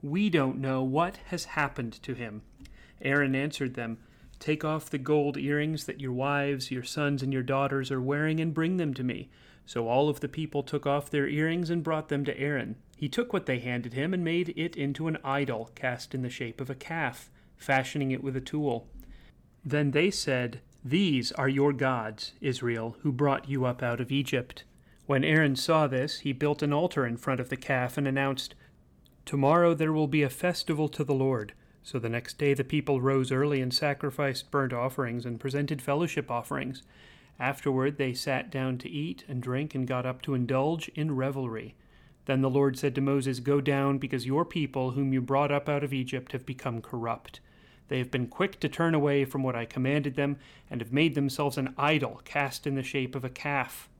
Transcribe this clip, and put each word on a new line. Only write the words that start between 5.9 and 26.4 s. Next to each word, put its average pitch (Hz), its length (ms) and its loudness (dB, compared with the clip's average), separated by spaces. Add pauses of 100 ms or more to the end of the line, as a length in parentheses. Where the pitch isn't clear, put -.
your 127 100 -4
wives, 143 580 0
your 127 140 -4
sons, 143 380 0
and 135 100 -2
your 131 100 0
daughters 135 480 0
are 131 120 -2
wearing 151 380 0
and 160 120 0
bring 160 240 2
them 160 160 0
to 135 100 -4
me." - 280 -4 (340)
So 117 240 -2
all 139 220 6
of 147 100 -2
the 143 80 -4
people 147 340 -4
took 143 240 -4
off 143 220 0
their 139 200 2
earrings 160 420 0
and 170 120 0
brought 156 280 -2
them 143 160 0
to - 120 -4
Aaron. 139 380 -2 (180)
He 147 140 -4
took 240 240 -2
what 190 140 -2
they 123 140 0
handed 120 340 -4
him 147 180 0
and 180 100 0
made 170 320 0
it 165 220 -4
into 143 320 -2
an 160 160 -2
idol 135 500 -2
cast 123 400 -6
in 131 60 -2
the 123 80 -2
shape 120 320 -8
of 127 80 -8
a 135 60 -6
calf, 151 560 -6 (260)
fashioning 135 540 0
it 131 140 -2
with 135 100 -4
a 131 60 -2
tool. 131 480 -2 (760)
Then 147 280 2
they 156 200 4
said, 123 520 -2 (200)
"These 147 500 2
are 135 140 0
your 139 280 4
gods, 123 680 -2
Israel, 117 600 -2
who 147 120 0
brought 139 380 2
you 131 160 0
up 123 160 -2
out 120 180 0
of 123 100 -4
Egypt." 135 540 -2 (400)
When 139 200 2
Aaron 156 320 4
saw 156 300 4
this, 131 340 -2
he 139 120 -2
built 147 300 0